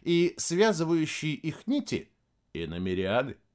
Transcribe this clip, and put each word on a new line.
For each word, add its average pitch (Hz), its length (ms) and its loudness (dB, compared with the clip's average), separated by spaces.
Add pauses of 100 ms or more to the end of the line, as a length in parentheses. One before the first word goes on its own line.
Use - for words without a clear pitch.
и 170 360 2
связывающие 165 960 2
их - 340 -8
нити, 233 420 -2 (440)
иномериады, 92 840 -2 (180)